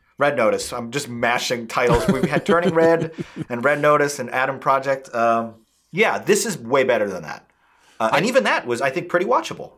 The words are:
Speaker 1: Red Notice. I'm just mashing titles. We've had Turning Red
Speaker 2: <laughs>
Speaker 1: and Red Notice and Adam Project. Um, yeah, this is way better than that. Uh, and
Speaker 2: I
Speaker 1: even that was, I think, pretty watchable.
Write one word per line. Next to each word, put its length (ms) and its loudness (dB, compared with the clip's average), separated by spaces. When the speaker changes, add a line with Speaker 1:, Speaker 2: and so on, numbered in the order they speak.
Speaker 1:
Red 180 2
Notice. 380 0
I'm 180 -8
just 160 -6
mashing 600 -2
titles. 400 2
We've 200 0
had 180 -2
Turning 280 2
Red 400 2
Speaker 2:
<laughs> 180 -10
Speaker 1:
and 140 -6
Red 160 2
Notice 400 2
and 120 -8
Adam 280 -2
Project. 560 -2
Um, 380 0
yeah, 260 0
this 280 0
is 120 -6
way 260 2
better 260 2
than 140 -8
that. 260 -14
Uh, 120 2
and 140 2
Speaker 2:
I 20 0
Speaker 1:
even 160 2
that 240 -2
was, 140 -2
I 80 0
think, 180 -6
pretty 200 0
watchable. 500 -4